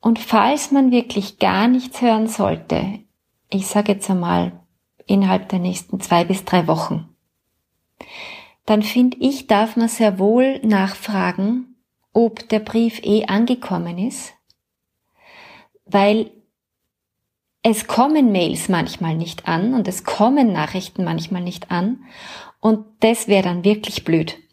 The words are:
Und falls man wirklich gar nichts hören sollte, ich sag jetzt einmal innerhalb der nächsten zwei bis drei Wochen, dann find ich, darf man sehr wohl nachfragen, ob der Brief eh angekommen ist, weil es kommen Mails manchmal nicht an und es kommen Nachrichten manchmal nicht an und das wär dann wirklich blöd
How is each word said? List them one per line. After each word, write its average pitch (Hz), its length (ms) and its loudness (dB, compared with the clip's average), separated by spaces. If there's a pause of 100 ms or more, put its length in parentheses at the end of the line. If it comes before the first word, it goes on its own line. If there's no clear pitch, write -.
Und 226 180 2
falls 233 520 0
man 269 200 4
wirklich 233 480 -2
gar 196 280 2
nichts 254 340 0
hören 220 260 2
sollte, 196 720 -2 (500)
ich 190 180 -4
sag 208 200 0
jetzt 202 220 -2
einmal 175 420 0 (560)
innerhalb 190 420 2
der 185 100 -2
nächsten 185 400 -6
zwei 170 240 2
bis 185 220 -2
drei 175 220 2
Wochen, 160 420 -2 (1600)
dann 214 160 2
find 247 380 2
ich, 269 280 -2
darf 220 280 2
man 233 120 2
sehr 208 320 0
wohl 254 400 2
nachfragen, 196 1160 -2 (380)
ob 226 360 0
der 214 100 2
Brief 226 440 -2
eh 214 220 2
angekommen 190 720 -2
ist, 226 360 -6 (1500)
weil 202 460 2 (1300)
es 220 260 0
kommen 269 440 4
Mails 175 380 0
manchmal 165 460 -2
nicht 165 320 -8
an 180 260 -2
und 226 140 0
es 185 160 -8
kommen 240 480 2
Nachrichten 180 520 -6
manchmal 165 380 -4
nicht - 300 -10
an 190 320 -2 (560)
und 214 260 2 (160)
das 226 260 2
wär 196 160 4
dann 175 200 -2
wirklich 208 400 0
blöd 160 340 0 (160)